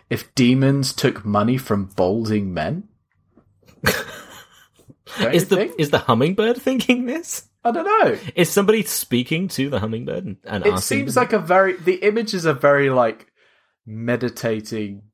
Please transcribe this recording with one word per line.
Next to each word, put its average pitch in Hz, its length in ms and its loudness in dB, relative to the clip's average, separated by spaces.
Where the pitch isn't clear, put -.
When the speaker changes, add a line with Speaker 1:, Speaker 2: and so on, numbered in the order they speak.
Speaker 1:
if - 260 -6
demons 135 600 2
took 110 320 0
money 107 320 2
from 101 280 -2
balding 101 580 0
men?" 92 340 -4
Speaker 2:
<laughs> - 0 -
Speaker 1:
Don't 123 160 0
Speaker 2:
Is 170 100 4
Speaker 1:
you - 40 -10
Speaker 2:
the, 190 80 4
Speaker 1:
think? 202 220 -2
Speaker 2:
is 147 120 0
the - 80 2
hummingbird 190 640 2
thinking 254 460 0
this? 311 420 -8
Speaker 1:
I 240 60 2
don't 320 140 -2
know. 392 340 2
Speaker 2:
Is 170 160 2
somebody 202 320 4
speaking 160 680 -2
to 135 220 -4
the 131 80 -2
hummingbird 113 460 -6
and, - 200 -10
and - 220 -4
Speaker 1:
It 208 60 4
Speaker 2:
asking - 260 -2
Speaker 1:
seems 277 160 -4
Speaker 2:
them? 247 80 4
Speaker 1:
like - 100 0
a 220 60 2
very, 185 380 4
the 185 200 0
images 208 500 -2
are 151 60 2
very, 139 380 4
like, 120 400 0
meditating, 110 1160 -4